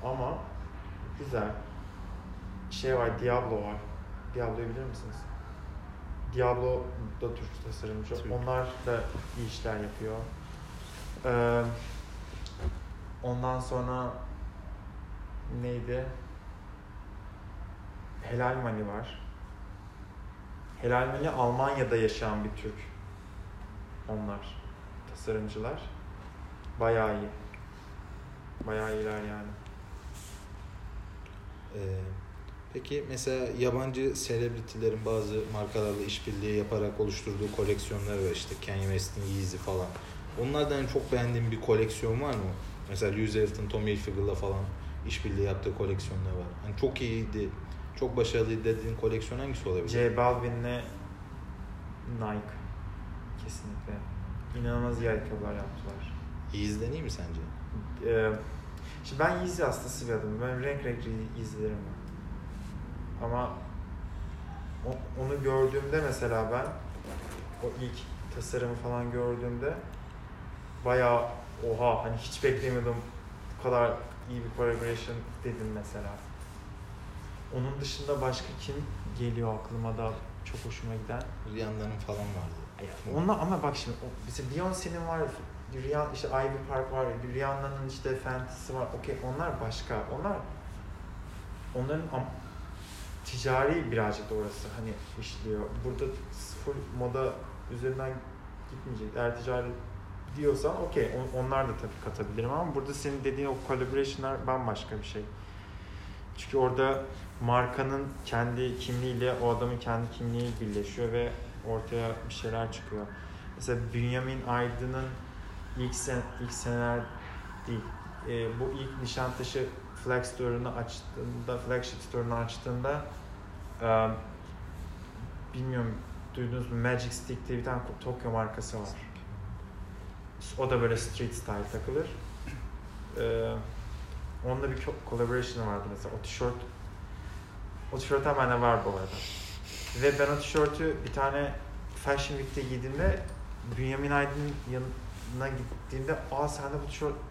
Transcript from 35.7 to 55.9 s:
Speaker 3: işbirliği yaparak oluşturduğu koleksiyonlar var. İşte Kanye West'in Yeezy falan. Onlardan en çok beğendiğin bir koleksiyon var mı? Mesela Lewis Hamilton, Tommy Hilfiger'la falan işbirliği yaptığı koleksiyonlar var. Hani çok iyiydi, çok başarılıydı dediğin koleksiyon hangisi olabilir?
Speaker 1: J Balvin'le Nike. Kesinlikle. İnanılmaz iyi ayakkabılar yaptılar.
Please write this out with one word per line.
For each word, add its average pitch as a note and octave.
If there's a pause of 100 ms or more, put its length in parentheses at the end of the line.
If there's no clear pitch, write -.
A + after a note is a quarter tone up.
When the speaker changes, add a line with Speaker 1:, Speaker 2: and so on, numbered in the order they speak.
Speaker 3:
işbirliği G#2
yaparak G#2
oluşturduğu G2+
koleksiyonlar G2+
var. F#2+
İşte - (100)
Kanye G2
West'in F#2+
Yeezy G2
falan. F#2 (540)
Onlardan C#3+
en B2+
çok -
beğendiğin A#2+
bir A2
koleksiyon A2+
var C#3+
mı? G2 (380)
Mesela G2+
Lewis G#2+
Hamilton, G#2+
Tommy G#2+
Hilfiger'la G2+
falan G2 (440)
işbirliği G2
yaptığı G2
koleksiyonlar F#2+
var. F#2 (180)
Hani G#2
çok C3
iyiydi, A2+ (500)
çok A#2+
başarılıydı A2+
dediğin A2+
koleksiyon A2+
hangisi C3+
olabilir? F#2
Speaker 1:
J A#2
Balvin'le A#2+ (1400)
Nike. G#2 (880)
Kesinlikle. - (680)
İnanılmaz A#2+
iyi A2+
ayakkabılar G#2
yaptılar. - (400)